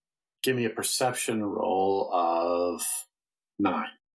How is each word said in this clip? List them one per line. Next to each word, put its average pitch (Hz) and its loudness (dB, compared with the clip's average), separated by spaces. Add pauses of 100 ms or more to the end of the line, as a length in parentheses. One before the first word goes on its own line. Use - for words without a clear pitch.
(420)
Give 131 0
me 120 0
a 110 0
perception 117 -2
roll 95 0
of 87 2 (760)
nine. 98 0 (280)